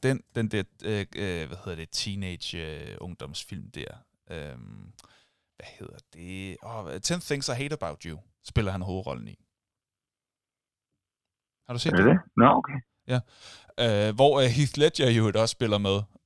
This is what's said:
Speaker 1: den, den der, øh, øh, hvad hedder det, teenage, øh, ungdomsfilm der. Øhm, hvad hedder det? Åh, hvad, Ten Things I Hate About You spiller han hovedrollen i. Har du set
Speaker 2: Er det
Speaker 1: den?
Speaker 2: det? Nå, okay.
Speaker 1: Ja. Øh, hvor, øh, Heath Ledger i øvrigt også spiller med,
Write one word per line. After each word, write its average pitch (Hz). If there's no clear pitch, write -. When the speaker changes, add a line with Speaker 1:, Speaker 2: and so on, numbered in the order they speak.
Speaker 1:
den, 131
den 113
der, 101
øh, 104
øh, 87
hvad 67
hedder 90
det, 80
teenage, 98
øh, -
ungdomsfilm -
der. -
Øhm, 60
hvad -
hedder -
det? 92
Åh, 110
hvad, 76
Ten 175
Things 143
I -
Hate 139
About 78
You 80
spiller 104
han 95
hovedrollen 90
i. 50
Har 123
du 123
set 160
Speaker 2:
Er -
det 95
Speaker 1:
den? 147
Speaker 2:
det? 180
Nå, 117
okay. -
Speaker 1:
Ja. 127
Øh, 107
hvor, 139
øh, 131
Heath 123
Ledger 143
i 117
øvrigt 107
også 113
spiller 107
med, 101